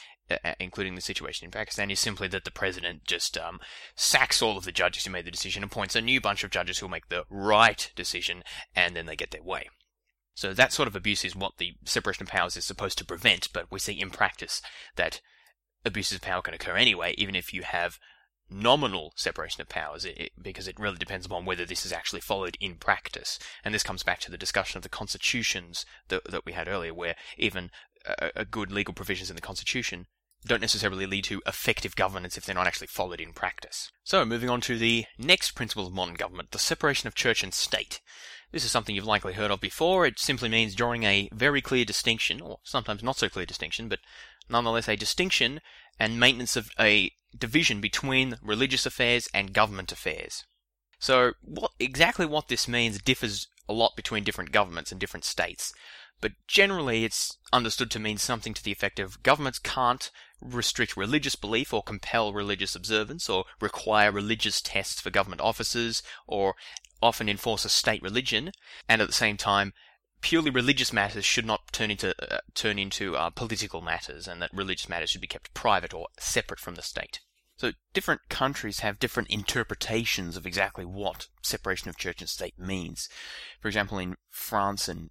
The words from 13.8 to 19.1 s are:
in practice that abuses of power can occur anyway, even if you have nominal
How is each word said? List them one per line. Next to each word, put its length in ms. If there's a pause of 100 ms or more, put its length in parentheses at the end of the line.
in 100
practice 520 (360)
that 240 (640)
abuses 320
of 40
power 200
can 120
occur 220
anyway, 420
even 180
if 180
you 100
have 340 (540)
nominal 640